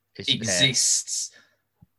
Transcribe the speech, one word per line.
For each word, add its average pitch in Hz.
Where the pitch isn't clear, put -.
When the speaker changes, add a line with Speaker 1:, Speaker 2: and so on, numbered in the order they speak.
Speaker 1:
It's -
there. -
Speaker 2:
exists -